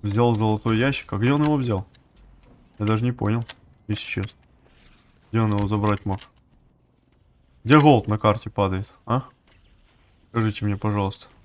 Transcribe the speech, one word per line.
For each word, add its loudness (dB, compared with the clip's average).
Взял 2
золотой 0
ящик. -2
А -4
где 2
он 2
его 0
взял? -4
Я -4
даже 0
не -2
понял, -4
если -6
честно. -8
Где 0
он 0
его -2
забрать -2
мог? -6
Где 6
голд 6
на 0
карте 0
падает, -2
а? -2
Скажите -2
мне, -2
пожалуйста. -4